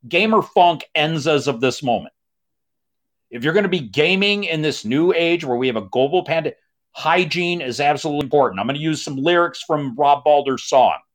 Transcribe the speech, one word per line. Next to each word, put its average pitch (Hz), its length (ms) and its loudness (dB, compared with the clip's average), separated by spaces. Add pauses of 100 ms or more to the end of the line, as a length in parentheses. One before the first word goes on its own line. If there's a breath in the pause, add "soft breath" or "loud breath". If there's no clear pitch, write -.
Gamer 196 360 2
funk 175 420 2 (100)
ends 156 320 0
as 143 220 2
of 120 140 -2
this 127 200 0
moment. 120 320 -4 (1160)
If 120 160 -12
you're 160 80 2
gonna 202 160 2
be 180 100 0
gaming 190 680 0
in 160 160 -4
this 151 220 -4
new 151 300 2
age 170 320 0
where 123 120 -2
we 127 100 0
have 123 80 -2
a 110 60 -2
global 139 420 0
pandemic, 160 340 -4 (340)
hygiene 175 720 -2
is 127 180 -8
absolutely 147 460 -2
important. 123 340 2
I'm 104 80 -4
gonna 139 120 -4
use 156 240 -4
some 147 140 -10
lyrics 170 440 0
from 143 340 -4
Rob 139 280 2
Balder's 139 400 2
song. 117 340 2 (180)